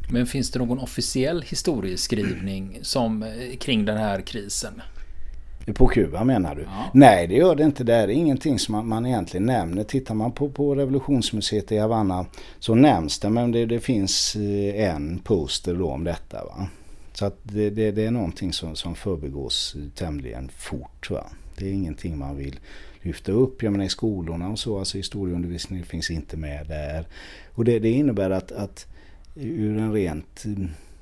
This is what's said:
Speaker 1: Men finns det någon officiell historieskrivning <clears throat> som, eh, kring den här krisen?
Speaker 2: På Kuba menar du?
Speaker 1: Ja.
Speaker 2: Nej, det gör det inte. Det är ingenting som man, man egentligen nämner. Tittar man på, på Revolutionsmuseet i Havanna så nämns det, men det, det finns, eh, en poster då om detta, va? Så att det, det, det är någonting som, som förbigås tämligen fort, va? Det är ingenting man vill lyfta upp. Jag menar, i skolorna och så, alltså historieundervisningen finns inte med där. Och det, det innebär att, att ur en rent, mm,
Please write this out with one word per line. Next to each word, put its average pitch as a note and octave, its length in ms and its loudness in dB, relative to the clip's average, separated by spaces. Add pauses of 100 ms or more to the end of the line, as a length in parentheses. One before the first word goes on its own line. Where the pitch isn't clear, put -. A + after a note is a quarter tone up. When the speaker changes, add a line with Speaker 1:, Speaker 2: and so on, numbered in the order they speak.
(120)
Speaker 1:
Men B2 140 2
finns B2 260 -2
det B2+ 80 -2
någon B2 200 0
officiell C3 640 -2
historieskrivning F#2+ 1400 -2
<clears throat> - 20 -14
som, A2 420 0
eh, B2 360 -10
kring A2+ 260 2
den G#2+ 120 0
här G#2 240 0
krisen? G#2 600 -8 (920)
Speaker 2:
På B2+ 120 12
Kuba D#2+ 360 2
menar G2 320 2
du? C#2+ 60 -10
Speaker 1:
Ja. F2+ 320 -8
Speaker 2:
Nej, A2 340 12
det F2+ 80 2
gör E3 200 8
det C#3+ 80 2
inte. C#3+ 200 2
Det A#2 100 6
är A2+ 140 6
ingenting C#3 520 2
som - 120 -2
man, A2 160 -2
man A2+ 180 0
egentligen G2+ 400 0
nämner. G2+ 380 2
Tittar B2+ 320 -2
man A2+ 160 0
på, C#3+ 180 -4
på C#3+ 260 0
Revolutionsmuseet C3 960 0
i G#2+ 60 2
Havanna G#2 480 2 (340)
så A2 160 2
nämns A2+ 440 6
det, G2+ 100 -2
men A#2+ 220 2
det, A#2 140 2
det A#2 140 0
finns, G#2 560 0
eh, G2+ 600 0
en D#2 240 -4
poster F2 560 0
då F2 160 0
om C#2 120 -4
detta, E2 420 -6
va? D#2+ 220 -8 (460)
Så - 120 -4
att G2 180 -4
det, G#2 260 0
det, G#2+ 220 2
det G#2+ 140 0
är A2+ 60 0
någonting F#2+ 420 -2
som, D#2+ 220 -6
som E2 200 -6
förbigås C#2+ 800 -6 (200)
tämligen C2+ 540 -8
fort, - 600 -12
va? D#2 160 -4 (320)
Det F#2+ 100 -6
är G2 60 -2
ingenting E2+ 440 -4
man C#2+ 200 -6
vill C#2 220 -10 (420)
lyfta - 300 -6
upp. B2+ 320 2
Jag G#2+ 80 0
menar, G2+ 140 0
i F#2+ 40 -4
skolorna F2 600 -4
och A2 100 -6
så, G#2 200 -4
alltså F#2+ 180 -6
historieundervisningen F2 880 -6
finns - 260 -6
inte D#2+ 260 -6
med D2+ 300 -8
där. D2+ 400 -6 (460)
Och A2+ 120 0
det, A#2 140 6
det A2 100 4
innebär A2+ 400 2
att, F#2+ 220 -2
att - 360 -8 (480)
ur A2 420 -2
en A2 160 0
rent, F#2 520 -2
mm, G2 240 -4 (320)